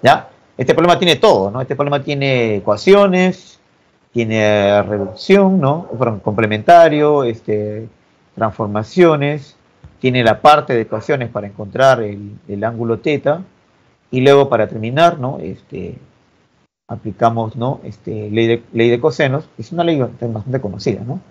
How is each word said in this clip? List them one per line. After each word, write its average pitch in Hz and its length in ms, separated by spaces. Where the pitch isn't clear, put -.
¿Ya? 147 260
Este 131 180
problema 165 240
tiene 170 160
todo, 127 340
¿no? 120 120
Este 131 140
problema 143 280
tiene 131 540
ecuaciones, 185 1000
tiene 104 720
reducción, 175 760
¿no? 151 300
Perdón, 117 300
complementario, 147 1040
este, 107 640
transformaciones, 139 1200
tiene 127 240
la 110 180
parte 147 320
de 117 80
ecuaciones 110 480
para 104 180
encontrar 120 540
el, 104 360
el 101 160
ángulo 117 360
teta, 151 440
y 127 100
luego 139 280
para 110 180
terminar, 147 520
¿no? 131 200
Este, 90 580
aplicamos, 113 680
¿no? 123 280
Este, 107 460
ley 113 180
de, 117 160
ley 117 160
de 120 100
cosenos, 147 580
es - 140
una 170 120
ley 165 160
bastante, 117 280
bastante 117 340
conocida, 101 420
¿no? 139 280